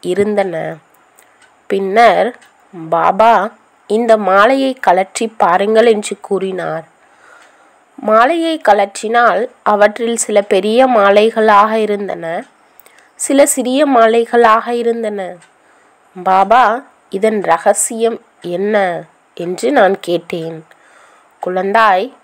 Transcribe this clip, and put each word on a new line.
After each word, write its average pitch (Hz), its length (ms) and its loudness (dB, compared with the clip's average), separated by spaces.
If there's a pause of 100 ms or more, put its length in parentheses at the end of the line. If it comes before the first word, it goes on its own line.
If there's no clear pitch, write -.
இருந்தன. 196 540 -2 (1120)
பின்னர் 196 640 2 (600)
பாபா, 185 440 2 (520)
"இந்த 226 300 0
மாலையை 220 560 2 (140)
கழற்றி 190 400 0 (160)
பாருங்கள்" 202 440 2
என்று 208 340 0
கூறினார். 175 640 -6 (1200)
மாலையை 320 600 0
கழற்றினால் 208 720 0 (200)
அவற்றில் 214 540 0
சில 208 260 0
பெரிய 214 460 0
மாலைகளாக 214 840 2
இருந்தன, 202 520 -4 (920)
சில 277 320 0
சிறிய 262 340 -2 (160)
மாலைகளாக 226 720 2
இருந்தன. 233 520 -4 (1040)
பாபா, 196 400 4 (480)
"இதன் 208 320 -2
ரகசியம் 220 760 0 (240)
என்ன?" 196 340 -4 (580)
என்று 180 380 -6
நான் 196 280 2
கேட்டேன். 165 560 -6 (840)
"குழந்தாய், 196 640 0 (180)